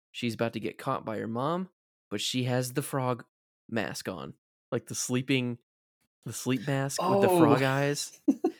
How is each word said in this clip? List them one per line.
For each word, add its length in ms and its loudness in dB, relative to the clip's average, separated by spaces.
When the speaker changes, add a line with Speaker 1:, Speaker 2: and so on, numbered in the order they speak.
Speaker 1:
she's 240 -4
about 180 -2
to 80 -6
get 180 -6
caught 260 -4
by 140 -6
her 80 -6
mom, 420 -2
but 120 -4
she 240 -2
has 280 0
the 100 -2
frog 420 -2
mask 400 -4
on, 260 -8
like, 160 -4
the 80 -8
sleeping, 640 0
the 80 -8
sleep 340 -2
mask 400 -2
with 140 4
the 80 6
frog 320 8
Speaker 2:
Oh. 20 2
Speaker 1:
eyes. 500 0
Speaker 2:
<laughs> 40 4